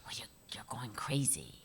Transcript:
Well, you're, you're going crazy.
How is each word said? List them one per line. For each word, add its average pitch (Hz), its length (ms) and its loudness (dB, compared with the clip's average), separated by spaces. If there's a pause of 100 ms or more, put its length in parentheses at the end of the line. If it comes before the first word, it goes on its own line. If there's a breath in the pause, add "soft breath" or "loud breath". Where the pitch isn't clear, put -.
Well, - 140 -8
you're, - 100 -6 (260)
you're - 160 -8
going 123 220 -4
crazy. 120 600 2 (120)